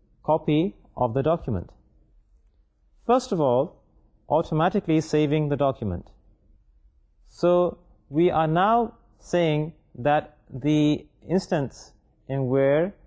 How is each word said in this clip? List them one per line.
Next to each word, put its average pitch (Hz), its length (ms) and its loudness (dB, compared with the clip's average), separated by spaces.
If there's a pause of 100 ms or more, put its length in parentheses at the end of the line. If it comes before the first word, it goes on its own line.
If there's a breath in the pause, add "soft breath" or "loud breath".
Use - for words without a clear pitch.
(260)
copy 156 360 0 (360)
of 120 160 0
the 135 100 0
document. 135 460 -2 (1400)
First 247 240 0
of 175 100 0
all, 135 340 2 (540)
automatically 160 720 0
saving 151 480 0
the 143 180 0
document. 101 380 -4 (1300)
So 175 120 2 (580)
we 165 220 2
are 160 160 0
now 214 460 0 (380)
saying 160 420 0 (340)
that 147 300 0 (260)
the 151 420 2 (300)
instance 165 580 -4 (360)
in 135 180 -4
where 139 460 2 (140)